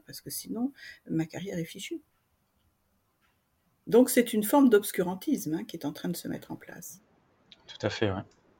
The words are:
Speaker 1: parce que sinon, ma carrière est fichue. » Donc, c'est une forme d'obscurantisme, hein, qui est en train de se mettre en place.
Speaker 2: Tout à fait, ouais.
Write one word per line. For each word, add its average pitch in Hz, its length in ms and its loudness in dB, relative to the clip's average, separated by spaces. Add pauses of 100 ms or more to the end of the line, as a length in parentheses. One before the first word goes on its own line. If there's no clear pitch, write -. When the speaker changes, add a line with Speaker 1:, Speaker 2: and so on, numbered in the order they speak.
Speaker 1:
parce - 140 -16
que 143 100 -14
sinon, 240 420 -6 (380)
ma 165 160 -2
carrière 190 320 -8
est 165 60 -4
fichue. » 294 360 -12 (1900)
Donc, 226 240 8
c'est 240 220 4
une 214 100 2
forme 269 260 6
d'obscurantisme, 190 880 2
hein, 202 100 -4
qui - 120 -14
est - 80 -10
en 151 80 -4
train - 160 -6
de 175 80 -2
se - 100 -12
mettre - 240 -10
en 160 60 -10
place. - 460 -18 (640)
Speaker 2:
Tout - 180 -6
à 104 40 2
fait, 107 200 0
ouais. 92 120 -4 (380)